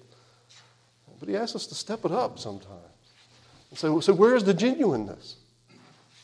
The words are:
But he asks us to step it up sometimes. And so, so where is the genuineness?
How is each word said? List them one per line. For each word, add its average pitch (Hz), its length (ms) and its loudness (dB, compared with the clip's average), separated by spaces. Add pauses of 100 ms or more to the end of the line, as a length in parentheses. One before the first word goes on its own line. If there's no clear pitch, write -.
(1200)
But 143 80 -14
he 196 80 -4
asks 226 200 -6
us 185 120 -10
to 151 80 -16
step 220 300 -10
it 156 60 0
up 233 280 -2
sometimes. 98 380 -14 (920)
And - 80 -16
so, 156 200 0
so 196 140 4
where 220 220 6
is 226 80 2
the 190 100 4
genuineness? 180 840 -2 (880)